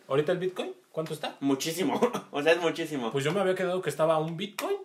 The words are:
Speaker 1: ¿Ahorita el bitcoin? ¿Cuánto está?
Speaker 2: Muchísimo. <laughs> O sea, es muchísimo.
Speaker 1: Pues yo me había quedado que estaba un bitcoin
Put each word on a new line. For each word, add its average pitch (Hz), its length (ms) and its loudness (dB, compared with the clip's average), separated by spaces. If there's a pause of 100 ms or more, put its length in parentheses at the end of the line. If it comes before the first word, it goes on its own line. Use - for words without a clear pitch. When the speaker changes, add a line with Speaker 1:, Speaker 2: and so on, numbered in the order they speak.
Speaker 1:
¿Ahorita 147 240 2
el 175 60 2
bitcoin? 185 360 -4 (180)
¿Cuánto 156 200 -4
está? - 280 -8
Speaker 2:
Muchísimo. 139 600 0
<laughs> 233 320 0
O 143 100 -2
sea, 160 100 6
es 170 80 4
muchísimo. 151 520 -2
Speaker 1:
Pues 139 120 -2
yo 151 80 0
me 202 80 0
había 185 160 2
quedado 185 260 -2
que 151 80 -2
estaba 160 280 2
un 160 180 -2
bitcoin 277 480 -4